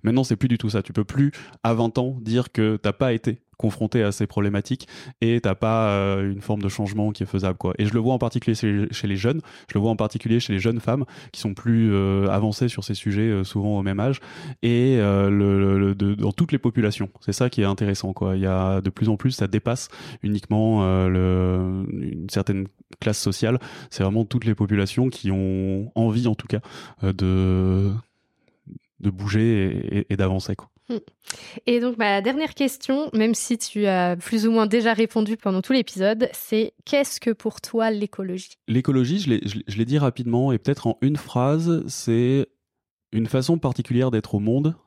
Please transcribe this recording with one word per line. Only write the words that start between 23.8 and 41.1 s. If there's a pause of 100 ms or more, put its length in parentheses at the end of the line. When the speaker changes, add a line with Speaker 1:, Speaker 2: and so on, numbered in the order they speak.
Speaker 1:
C'est
vraiment
toutes
les
populations
qui
ont
envie,
en
tout
cas, (440)
euh,
de, (1080)
de
bouger
et,
et,
et
d'avancer,
quoi. (200)
Speaker 2:
Hmm. (680)
Et
donc,
ma
dernière
question,
même
si
tu
as
plus
ou
moins
déjà
répondu
pendant
tout
l'épisode,
c'est (140)
qu'est-ce
que
pour
toi
l'écologie ? (180)
Speaker 1:
L'écologie,
je
l'ai,
je
l'ai,
je
l'ai
dit
rapidement
et
peut-être
en
une